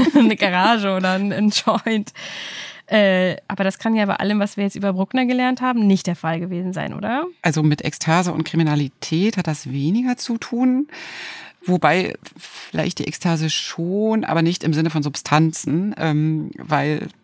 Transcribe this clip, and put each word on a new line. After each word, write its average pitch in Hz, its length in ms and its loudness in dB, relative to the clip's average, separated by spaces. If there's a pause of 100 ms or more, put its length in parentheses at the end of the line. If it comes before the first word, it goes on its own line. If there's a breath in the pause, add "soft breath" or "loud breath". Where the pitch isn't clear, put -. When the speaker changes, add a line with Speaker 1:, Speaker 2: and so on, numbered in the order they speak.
Speaker 1:
<laughs> 285 120 4
Eine 226 220 6
Garage 196 580 2
oder 185 180 2
ein, 196 200 0
ein 208 180 2
Joint. 220 600 0 (760 loud breath)
Äh, 185 480 4 (120)
aber 196 160 -2
das 190 140 -2
kann 226 180 0
ja 214 100 2
bei 196 100 0
allem, 208 220 0
was 208 180 -2
wir 202 80 0
jetzt 196 120 -2
über 196 160 0
Bruckner 196 340 0
gelernt 254 340 0
haben, 247 260 2
nicht 190 200 4
der 175 100 0
Fall 165 220 -4
gewesen 180 340 -4
sein, - 220 -6
oder? 240 300 -4 (180)
Speaker 2:
Also 156 200 2
mit 147 220 2
Ekstase 165 480 0
und - 120 -2
Kriminalität 160 960 0
hat 175 100 -6
das 147 240 -6
weniger 208 460 0
zu - 200 -4
tun. 254 480 0 (760 loud breath)
Wobei 180 500 2 (240)
vielleicht - 600 -6
die - 80 -4
Ekstase 160 420 0
schon, 208 760 -2
aber 165 180 0
nicht 170 200 0
im 160 100 2
Sinne 160 180 2
von 156 120 0
Substanzen, 160 960 0
ähm, 156 600 0
weil 147 500 -2 (160)